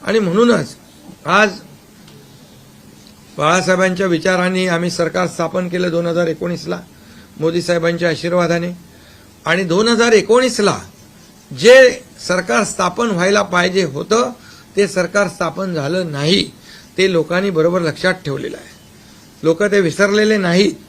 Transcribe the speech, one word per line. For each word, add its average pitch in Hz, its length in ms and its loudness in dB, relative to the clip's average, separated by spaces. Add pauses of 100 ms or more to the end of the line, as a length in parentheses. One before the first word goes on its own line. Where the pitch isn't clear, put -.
आणि 208 160 0
म्हणूनच 202 560 0 (500)
आज 196 240 2 (1900)
बाळासाहेबांच्या 180 720 0
विचारांनी 185 600 0
आम्ही 170 220 -2
सरकार 170 380 -2
स्थापन 175 400 -4
केलं 180 220 -4
दोन 170 160 -2
हजार 170 220 -2
एकोणीसला, 175 520 -6 (600)
मोदी 170 220 -2
साहेबांच्या 170 480 -2
आशीर्वादाने. 170 680 -2 (680)
आणि 170 180 0
दोन 185 240 0
हजार 233 240 2
एकोणीसला 214 680 2 (800)
जे 247 420 8 (260)
सरकार 185 360 0
स्थापन 190 440 -2
व्हायला 202 340 2
पाहिजे 180 420 0
होतं, 180 480 -2 (460)
ते 202 100 2
सरकार 185 400 -2
स्थापन 175 460 -6
झालं 160 380 -4
नाही. 147 400 0 (460)
ते 190 140 2
लोकांनी 180 380 -2
बरोबर 170 320 0
लक्षात 165 320 -2
ठेवलेलं - 440 -8
आहे, - 120 -20 (720)
लोक 160 200 2
ते 202 160 2
विसरलेले 202 580 2
नाहीत. 185 360 2 (160)